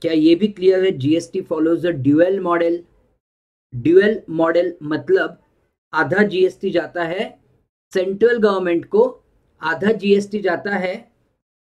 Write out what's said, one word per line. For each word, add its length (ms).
क्या 120
ये 220
भी 120
क्लियर 380
है 120
जीएसटी 440
follows 400
a 60
dual 400
model? 320
ड्यूअल 560
मॉडल 440
मतलब 540
आधा 300
जीएसटी 480
जाता 320
है 240
सेंट्रल 440
गवर्नमेंट 480
को, 180
आधा 300
जीएसटी 500
जाता 360
है 160